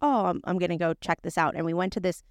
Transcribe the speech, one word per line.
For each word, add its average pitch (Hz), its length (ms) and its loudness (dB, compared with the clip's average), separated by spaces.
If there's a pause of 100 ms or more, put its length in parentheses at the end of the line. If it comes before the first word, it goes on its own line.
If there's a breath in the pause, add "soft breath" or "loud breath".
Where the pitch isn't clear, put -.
"Oh, 254 260 4
I'm, 180 180 0
I'm 185 120 0
gonna 175 200 0
go 165 240 0
check - 200 -2
this - 160 -6
out." 160 160 2
And 165 120 -4
we 165 80 -2
went 185 200 0
to 214 60 -4
this, 180 320 -2